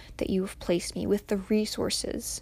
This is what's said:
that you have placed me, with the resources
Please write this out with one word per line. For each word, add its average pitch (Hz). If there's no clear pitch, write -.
that -
you 190
have -
placed -
me, 180
with 202
the 208
resources -